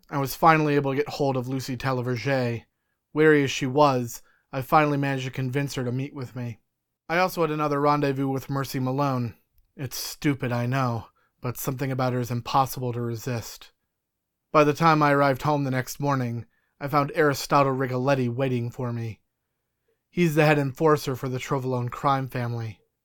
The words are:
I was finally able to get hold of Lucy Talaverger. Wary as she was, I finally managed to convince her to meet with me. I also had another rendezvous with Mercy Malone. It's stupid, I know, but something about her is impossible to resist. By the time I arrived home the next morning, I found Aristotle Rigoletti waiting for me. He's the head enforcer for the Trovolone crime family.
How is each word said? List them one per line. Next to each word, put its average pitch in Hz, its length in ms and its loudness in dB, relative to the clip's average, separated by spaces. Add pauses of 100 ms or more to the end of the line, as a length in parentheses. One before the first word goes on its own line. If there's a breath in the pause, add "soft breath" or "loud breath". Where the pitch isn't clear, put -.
(100)
I 151 80 -4
was 135 160 -4
finally 156 400 4
able 139 160 2
to 135 60 -2
get 147 140 -2
hold 135 260 -2
of 123 100 -4
Lucy 131 300 -6
Talaverger. 123 880 -2 (500)
Wary 151 300 6
as 127 80 -2
she - 140 -4
was, 131 560 2 (300)
I 135 80 -4
finally 147 380 2
managed 135 280 -2
to 131 40 -6
convince 135 460 -4
her 131 80 -4
to 120 80 -2
meet 135 240 -6
with 123 180 -10
me. 120 240 -10 (500)
I 165 100 0
also 180 240 0
had 151 100 0
another 151 280 0
rendezvous 143 460 2
with 135 240 -4
Mercy 135 300 -4
Malone. 127 560 -2 (400)
It's 139 200 -10
stupid, 135 540 -4
I 120 160 -2
know, 123 400 -2 (340)
but 120 160 -6
something 135 360 -4
about 127 200 0
her 123 60 -2
is 123 140 -4
impossible 127 600 -2
to 120 80 -6
resist. 117 680 -8 (840)
By 151 120 6
the 147 100 4
time 160 260 4
I 147 120 6
arrived 139 300 2
home 147 200 0
the 135 80 -2
next 131 300 -4
morning, 123 440 -2 (360)
I 143 80 -6
found 147 260 2
Aristotle 143 580 2
Rigoletti 127 560 0
waiting 123 400 -2
for 120 240 -6
me. 113 280 -8 (880)
He's 170 260 0
the 151 100 4
head 151 140 4
enforcer 143 560 0
for 131 140 -6
the 127 100 -4
Trovolone 127 500 -4
crime 135 380 -2
family. 117 540 -6 (240)